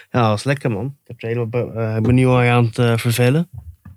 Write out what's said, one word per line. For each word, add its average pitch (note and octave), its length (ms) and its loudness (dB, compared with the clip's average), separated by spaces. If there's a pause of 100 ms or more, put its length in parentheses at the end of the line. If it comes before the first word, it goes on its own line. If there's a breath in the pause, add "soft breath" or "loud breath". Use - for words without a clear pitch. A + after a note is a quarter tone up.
(100)
dat A#2 180 2
was G#2+ 160 -2
lekker, C#3 260 -4
man. A2 160 -4
Ik C#3 220 -14
heb A#2 120 -18
de A2+ 60 -10
hele A#2 200 -4
be-, A#2 300 -4
eh, A2 200 -4
ik A2+ 60 0
ben B2 120 2
nu B2+ 120 4
al B2+ 140 4
aan A#2+ 240 4
het, A2+ 140 -2
eh, A#2 180 2
vervellen. B2 520 0 (480)